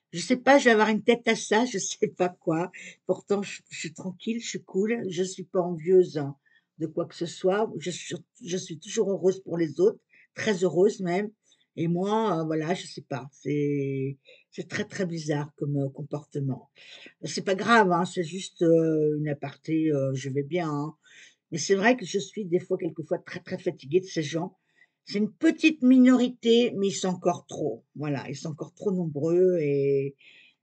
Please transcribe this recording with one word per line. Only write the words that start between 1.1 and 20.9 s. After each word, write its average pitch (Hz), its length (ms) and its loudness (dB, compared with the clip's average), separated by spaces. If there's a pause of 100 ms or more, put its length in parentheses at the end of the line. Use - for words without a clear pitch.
à 220 80 2
ça, 240 300 2
je 247 100 -6
sais - 320 -2
pas 180 220 0
quoi. 175 420 -2 (320)
Pourtant, 196 380 -2
je, - 260 -10
je - 120 -14
suis 156 120 -8
tranquille, 226 480 -8
je - 80 -12
suis 190 140 -8
cool, 214 480 -2
je 175 120 -4
suis 185 220 -6
pas - 160 -2
envieuse, 170 560 4
hein, 143 200 -4 (420)
de 160 80 -4
quoi 165 180 -4
que - 100 -12
ce 170 120 -6
soit. 196 500 0
Je 165 140 -8
suis, - 260 -10 (260)
je 175 140 -6
suis 175 220 -8
toujours 202 320 -2
heureuse 185 300 0
pour 170 180 -8
les 160 200 -2
autres, 214 220 4 (340)
très 190 300 0
heureuse 190 360 2
même. 185 280 -2 (480)
Et 165 100 -2
moi, 190 540 0
euh, 160 40 -2
voilà, 156 300 -2
je 180 100 -8
sais - 160 -14
pas. 131 300 -8
C'est, 139 880 -2 (320)
c'est 185 160 -10
très, - 180 -6
très 202 220 -4
bizarre 151 480 -4
comme, 143 220 -4
euh, 139 120 -2
comportement. 143 800 -8 (540)
C'est 180 220 -8
pas 196 100 0
grave, 196 380 6
hein, 175 120 2
c'est 180 200 -4
juste, 180 380 -8
euh, 160 540 4
une 151 120 -2
aparté, 156 640 -2
euh, 135 200 0
je 135 180 -6
vais 139 120 -2
bien, 160 260 -4
hein. 151 280 -4 (560)